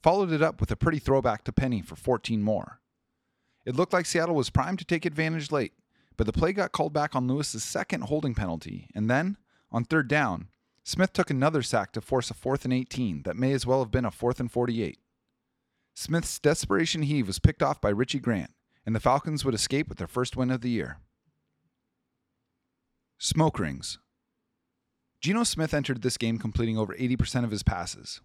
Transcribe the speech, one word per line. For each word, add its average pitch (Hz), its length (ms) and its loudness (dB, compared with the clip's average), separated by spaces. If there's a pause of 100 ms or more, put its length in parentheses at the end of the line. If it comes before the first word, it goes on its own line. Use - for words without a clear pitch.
followed 185 300 4
it 151 100 4
up 160 160 2
with - 140 -2
a 139 40 -4
pretty 160 220 0
throwback 127 460 2
to - 80 -6
Penny 123 300 2
for - 120 -12
fourteen 113 480 0
more. 107 380 -2 (840)
It 123 120 -6
looked 180 160 2
like 180 140 2
Seattle 170 280 0
was 139 160 0
primed 170 300 2
to - 40 -12
take 170 220 0
advantage 160 460 -2
late, 135 220 0 (420)
but 110 100 2
the 107 60 2
play 165 200 4
got 196 200 0
called 160 200 0
back 147 220 0
on 127 140 0
Lewis's 131 340 -2
second - 380 -4
holding 143 340 -2
penalty, 87 580 -6
and 107 160 0
then, 160 280 2 (340)
on 117 140 -2
third 151 240 2
down, 113 400 0 (340)
Smith - 300 0
took - 180 0
another 143 320 2
sack 107 300 0
to 113 80 -6
force 123 280 0
a 110 60 -8
fourth 135 300 -2
and 127 100 0
eighteen 123 480 -2
that 82 140 -4
may 131 160 2
as 135 120 0
well 127 140 2
have 117 140 -2
been 127 120 2
a 110 60 -2
fourth 123 300 -2
and 120 100 -4
forty-eight. 120 480 -2 (1000)
Smith's - 400 -2
desperation 160 640 2
heave 143 260 0
was 95 120 -4
picked - 240 2
off 143 180 0
by - 80 2
Richie 113 300 0
Grant, 113 320 -2 (340)
and 113 100 -2
the 107 60 0
Falcons 139 460 2
would 135 80 2
escape 135 340 -2
with - 80 -12
their 87 100 -8
first 123 300 -4
win 127 140 0
of 127 100 -2
the 123 80 -4
year. 80 300 -4 (2250)
Smoke - 420 0
rings. 71 400 -6 (1200)
Geno 202 200 2
Smith 160 300 -2
entered 135 300 -2
this 127 160 -2
game 113 200 0
completing 113 380 0
over 107 220 0
eighty 127 180 0
percent 120 300 0
of 110 40 -2
his 104 120 -4
passes, - 640 -4